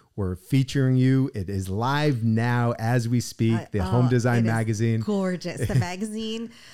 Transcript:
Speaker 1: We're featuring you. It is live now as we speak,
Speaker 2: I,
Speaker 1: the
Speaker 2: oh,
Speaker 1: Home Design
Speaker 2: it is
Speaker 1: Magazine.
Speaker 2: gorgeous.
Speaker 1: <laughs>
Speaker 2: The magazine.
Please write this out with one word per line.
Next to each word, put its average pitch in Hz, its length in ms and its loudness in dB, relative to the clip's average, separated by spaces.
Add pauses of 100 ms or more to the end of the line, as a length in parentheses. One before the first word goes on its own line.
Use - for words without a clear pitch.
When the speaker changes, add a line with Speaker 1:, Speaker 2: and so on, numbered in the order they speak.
(160)
Speaker 1:
We're 92 200 -2
featuring 131 640 2
you. 131 380 4
It 95 140 -4
is 95 200 -4
live 127 540 0
now 120 560 2
as 113 280 0
we 120 120 0
speak, 113 340 0
Speaker 2:
I, 107 180 -2
Speaker 1:
the 107 80 -2
Speaker 2:
oh, 92 40 0
Speaker 1:
Home 123 260 2
Design 120 360 2
Speaker 2:
it - 40 2
is 113 40 0
Speaker 1:
Magazine. 113 480 0
Speaker 2:
gorgeous. 185 680 -4
Speaker 1:
<laughs> - 0 -
Speaker 2:
The 208 80 0
magazine. 220 720 -4 (240)